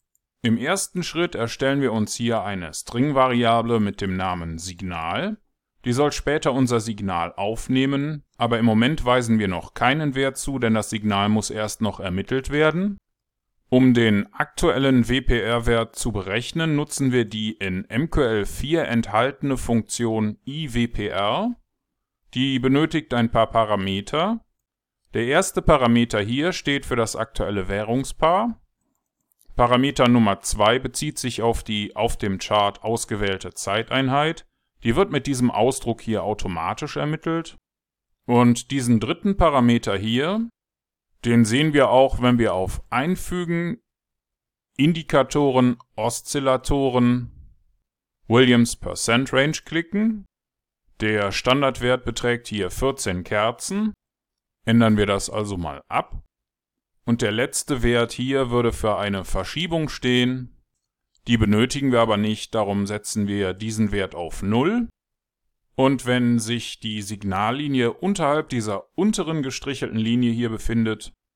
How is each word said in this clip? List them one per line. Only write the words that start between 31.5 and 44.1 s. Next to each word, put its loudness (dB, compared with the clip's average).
die -4
auf -2
dem -4
Chart 0
ausgewählte -4
Zeiteinheit. -2
Die 2
wird 2
mit -2
diesem 0
Ausdruck 0
hier -2
automatisch -6
ermittelt. -6
Und 4
diesen 2
dritten -2
Parameter 4
hier, -2
den 6
sehen 2
wir 6
auch, 6
wenn 4
wir 2
auf -4
Einfügen, -4